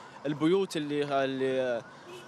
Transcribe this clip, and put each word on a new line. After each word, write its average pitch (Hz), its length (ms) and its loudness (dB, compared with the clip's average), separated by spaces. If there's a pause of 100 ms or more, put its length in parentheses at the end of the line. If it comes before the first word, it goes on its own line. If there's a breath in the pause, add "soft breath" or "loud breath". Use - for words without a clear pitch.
(260 loud breath)
البيوت 165 520 2
اللي، 143 480 0
اللي، 131 560 0 (460 loud breath)